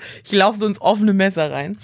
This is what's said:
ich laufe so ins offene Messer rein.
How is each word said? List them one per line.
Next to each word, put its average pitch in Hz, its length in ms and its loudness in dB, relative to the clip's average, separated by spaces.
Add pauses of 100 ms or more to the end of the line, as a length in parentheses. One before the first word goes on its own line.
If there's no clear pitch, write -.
(260)
ich - 60 -10
laufe 208 260 2
so 214 80 -4
ins 202 160 -4
offene 208 320 2
Messer 185 380 0
rein. 147 320 -8